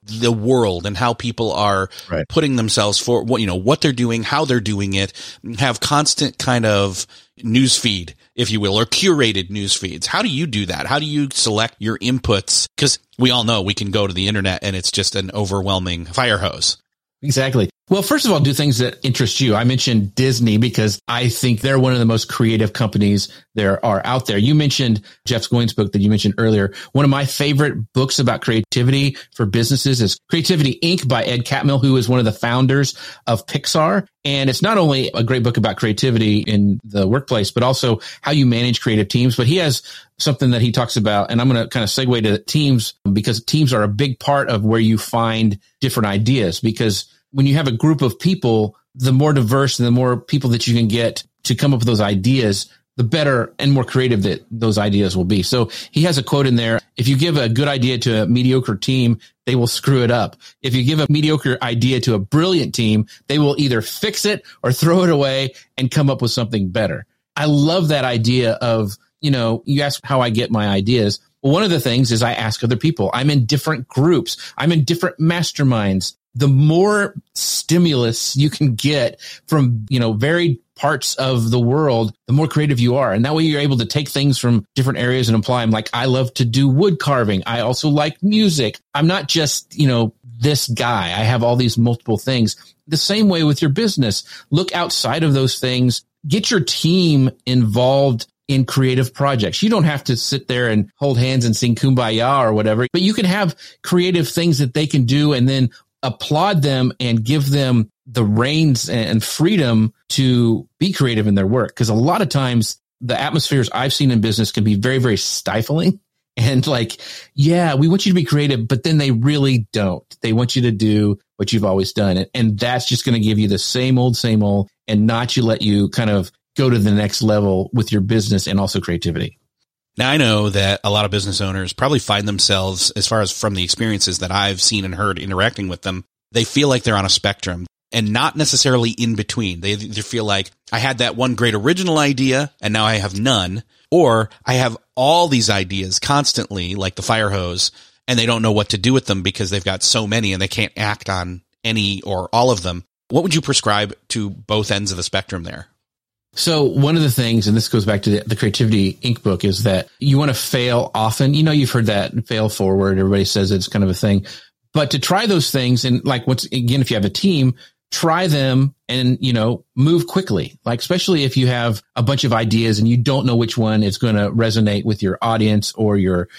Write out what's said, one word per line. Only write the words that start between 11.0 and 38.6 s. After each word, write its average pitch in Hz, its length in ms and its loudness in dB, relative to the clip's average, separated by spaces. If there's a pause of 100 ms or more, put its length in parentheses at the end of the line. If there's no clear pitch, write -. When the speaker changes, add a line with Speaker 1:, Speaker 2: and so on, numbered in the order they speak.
Speaker 1:
do 151 40 -6
you 147 280 -2
select 110 480 -2
your 107 180 -4
inputs? 120 680 0 (100)
'Cause - 240 0 (180)
we 127 140 2
all 123 100 0
know 113 180 0
we 98 140 -2
can 101 160 -6
go 101 160 0
to 92 80 -4
the 95 140 -2
internet 98 340 -2
and 98 140 -4
it's 90 160 -6
just - 240 -2
an 95 180 -6
overwhelming 95 720 -4
fire 107 340 0
hose. - 380 -4 (460)
Speaker 2:
Exactly. 135 460 0 (200)
Well, 196 140 2
first 277 220 0
of 226 80 2
all, 156 80 2
do 135 140 2
things 147 240 0
that 123 240 -2
interest 123 380 -2
you. 123 140 2
I 110 100 2
mentioned 120 500 0
Disney 120 420 2
because 110 420 0 (100)
I 120 200 0
think 117 320 -2
they're 135 180 2
one 127 140 2
of 127 60 0
the 117 80 2
most 113 220 0
creative 110 440 0
companies 101 560 0 (260)
there - 300 0
are 104 200 0
out 127 220 -2
there. 104 120 -2
You 123 160 2
mentioned 131 480 0 (240)
Jeff 117 240 -2
Goins' 120 260 0
book 101 160 -2
that 104 80 0
you 101 80 4
mentioned 107 300 2
earlier. 107 340 2 (200)
One 139 120 2
of 139 60 4
my 139 160 0
favorite 143 640 -2
books 131 260 -2
about 120 220 0
creativity 127 800 0 (160)
for 120 100 -2
businesses 120 560 0
is 104 160 0 (140)
Creativity, 156 520 0
Inc 175 240 0
by 120 180 0
Ed 123 200 -2
Catmull, 139 380 0
who 135 140 4
is 117 120 0
one 123 100 4
of 123 60 2
the 110 80 0
founders 131 600 0 (320)
of 117 200 -2
Pixar. 160 600 -2 (180)
And 139 240 0
it's 123 140 -2
not 208 160 0
only 143 340 2
a 117 100 -2
great 123 200 0
book 117 160 0
about 107 180 0
creativity 110 600 2
in 101 460 0
the 101 220 -2
workplace, 113 440 0
but 120 120 -2
also 123 380 0 (220)
how 143 80 -2
you 143 160 4
manage 120 340 2